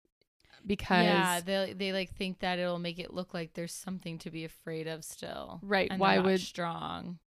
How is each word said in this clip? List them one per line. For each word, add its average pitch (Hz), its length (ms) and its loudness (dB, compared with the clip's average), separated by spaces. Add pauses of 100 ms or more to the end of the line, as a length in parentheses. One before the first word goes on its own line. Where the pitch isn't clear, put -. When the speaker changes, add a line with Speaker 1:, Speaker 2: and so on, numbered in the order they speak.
(640)
Speaker 1:
Because 190 400 6
Speaker 2:
Yeah, 185 360 4
they, 196 360 0
they, 190 160 -2
like, 190 220 -2
think 185 240 -4
that 180 200 0
it'll 175 200 0
make 175 200 -4
it - 140 -10
look 180 200 -6
like 170 200 -6
there's 170 200 -6
something 180 460 -8
to 165 120 -10
be 160 120 -8
afraid 160 440 -8
of 160 160 -8
still. - 580 -10
Speaker 1:
Right, 196 300 2
Speaker 2:
And 190 80 -2
Speaker 1:
why 190 160 6
Speaker 2:
they're 185 80 6
not 190 80 6
Speaker 1:
would 190 100 4
Speaker 2:
strong. 170 800 -6 (200)